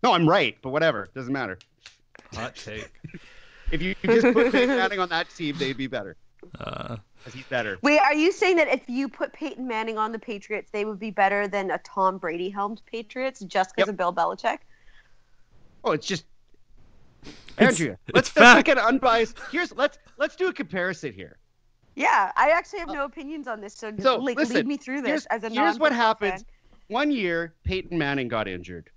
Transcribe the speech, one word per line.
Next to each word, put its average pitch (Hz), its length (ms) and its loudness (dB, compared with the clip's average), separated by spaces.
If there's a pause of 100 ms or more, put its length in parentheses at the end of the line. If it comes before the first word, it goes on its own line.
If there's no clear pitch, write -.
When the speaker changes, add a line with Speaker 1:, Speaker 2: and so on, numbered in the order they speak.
Speaker 1:
No, 247 100 6
I'm 170 160 4
right, 160 320 4
but 131 100 -10
whatever. 131 440 0
Doesn't 131 180 -8
matter. 113 260 -6 (760)
Speaker 2:
Hot 120 220 -10
take. 107 400 -14
Speaker 1:
<laughs> - 240 -18 (500)
If 160 100 0
you 185 140 -2 (100)
just 233 300 6
put 233 180 4
Peyton 247 160 4
Speaker 3:
<laughs> 269 80 2
Speaker 1:
Manning 190 220 0
on 185 100 0
that 170 260 -4
team, 147 220 -6
they'd 131 220 -4
be 131 80 -4
better. 104 280 -8 (460)
Speaker 2:
Uh, - 360 -10 (280)
Speaker 1:
'Cause 120 80 -18
he's 131 140 -16
better. 107 340 -4
Speaker 3:
Wait, 294 200 4
are 294 120 4
you 302 180 2
saying 370 260 2
that 302 120 4
if - 180 0
you 254 220 -4
put 269 240 -8
Peyton 262 340 -10
Manning 220 300 -6
on 220 160 -2
the 226 60 -8
Patriots, 208 540 -10
they 208 120 -4
would 214 140 -6
be 220 120 -8
better 202 380 2
than 190 220 -4
a 151 80 -2
Tom 190 400 0
Brady 175 320 -6
helmed 202 340 -6
Patriots 254 560 -8
just 190 300 -2
'cause 185 140 0
Speaker 1:
Yep. 196 40 -2
Speaker 3:
of 202 80 -6
Bill 180 160 -2
Belichick? 185 460 -2 (1300)
Speaker 1:
Oh, 214 80 0
it's 151 140 -4
just 170 200 -6 (1000)
Speaker 2:
It's, - 100 -18 (220)
Speaker 1:
Andrea, 185 360 4 (160)
Speaker 2:
it's - 60 -12
Speaker 1:
let's, - 0 -
let's - 160 4
Speaker 2:
fact. 247 260 10 (120)
Speaker 1:
make 277 80 6
an - 20 2
unbiased. 233 600 2 (120)
Here's, 339 240 -4
let's, 285 220 -2 (220)
let's 294 180 -4
do 370 120 0
a - 40 -2
comparison 175 640 -6
here. 95 240 -18 (580)
Speaker 3:
Yeah, 285 400 2
I 285 140 4
actually 349 300 0
have 339 100 -10
Speaker 1:
Uh, - 40 -8
Speaker 3:
no 285 120 -4
opinions 285 420 -12
on 214 140 -10
this, 202 100 -14
so, 220 180 -12 (100)
Speaker 1:
so, 247 180 2
Speaker 3:
like, 247 180 -2
Speaker 1:
listen, 247 200 0
Speaker 3:
lead 220 100 0
me 285 100 -4
through 269 240 -8
this 254 80 -4
Speaker 1:
here's, 294 180 -2
Speaker 3:
as 220 180 -4
a 226 40 -6
Speaker 1:
here's 240 300 0
what 302 140 4
Speaker 3:
non-football 233 60 -2 (300)
Speaker 1:
happens. 190 140 -6
Speaker 3:
fan. - 40 -20 (420)
Speaker 1:
One 277 220 0
year, 170 440 -2 (100)
Peyton 185 320 -4
Manning 139 320 0
got 110 200 -2
injured. 90 480 -12